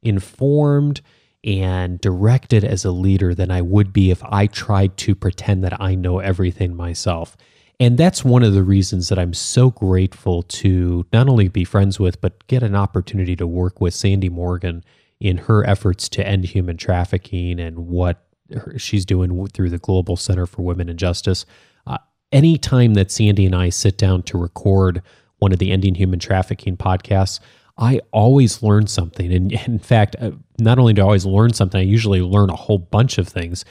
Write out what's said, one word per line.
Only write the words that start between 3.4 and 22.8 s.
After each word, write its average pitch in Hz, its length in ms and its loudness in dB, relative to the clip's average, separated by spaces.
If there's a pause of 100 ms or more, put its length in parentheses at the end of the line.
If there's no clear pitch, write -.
I 90 100 0
would 98 320 2
be 98 160 4
if 90 140 0
I 104 240 0
tried 98 500 0
to - 160 -2
pretend 95 500 -2
that 90 160 -4
I 95 140 -2
know 90 240 -2
everything 90 580 -2
myself. 85 640 -6 (420)
And 123 180 4
that's 175 260 2
one 123 200 4
of 104 100 4
the 98 100 4
reasons 92 460 0
that 92 100 0
I'm 87 140 -4
so 127 360 2
grateful 92 720 -2
to 90 680 -2
not 120 160 4
only 110 220 4
be 90 160 -2
friends 98 340 0
with, 90 220 0
but - 260 -6
get 127 160 0
an 98 120 -2
opportunity 95 600 -2
to 87 100 -6
work 90 360 -4
with 87 120 0
Sandy 98 360 0
Morgan 87 540 -6 (360)
in 92 180 -2
her 104 280 2
efforts 95 440 -2
to - 160 -4
end 98 200 -2
human 90 320 -4
trafficking 90 840 -4
and 82 200 -10
what 87 460 -4 (280)
her, - 240 -12
she's 101 280 -4
doing 90 240 -2
w-, 90 180 -6
through 92 220 -4
the 85 80 -6
Global 90 380 -2
Center 90 300 -4
for - 160 -12
Women 87 280 -6
and 80 100 -12
Justice. 90 460 -4 (400)
Uh, - 120 -10 (340)
anytime 135 640 4